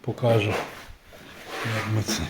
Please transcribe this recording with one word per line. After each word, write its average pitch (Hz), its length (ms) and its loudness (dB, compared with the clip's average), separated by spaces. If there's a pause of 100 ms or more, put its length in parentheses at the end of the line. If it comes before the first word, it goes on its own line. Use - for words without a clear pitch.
покаже. 110 540 4 (1080)
Як 110 320 -2
ми 107 60 2
це. 107 280 -2